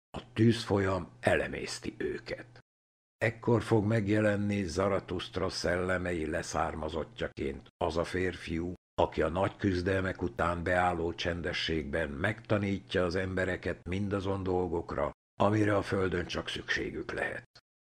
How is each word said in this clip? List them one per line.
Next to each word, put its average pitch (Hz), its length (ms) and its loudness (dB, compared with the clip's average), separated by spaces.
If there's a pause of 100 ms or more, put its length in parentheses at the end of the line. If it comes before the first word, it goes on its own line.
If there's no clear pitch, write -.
(100)
a - 220 -12
tűzfolyam 98 760 4 (100)
elemészti 69 800 0
őket. - 600 -8 (580)
Ekkor 113 460 2
fog 110 220 4
megjelenni 104 800 2
Zaratusztra 92 840 -2
szellemei 90 760 0
leszármazottjaként 78 1500 -4
az 82 200 0
a 82 80 2
férfiú, 87 680 -4 (200)
aki 82 280 2
a 76 60 2
nagy 95 280 0
küzdelmek 95 680 0
után 85 400 -2
beálló 87 520 2
csendességben 82 960 -2
megtanítja 98 960 0
az 87 100 0
embereket 92 680 -2
mindazon 98 580 -2
dolgokra, 85 680 0 (280)
amire 104 360 4
a 98 60 2
földön 92 440 0
csak - 220 -6
szükségük - 640 -4
lehet. - 360 -6 (480)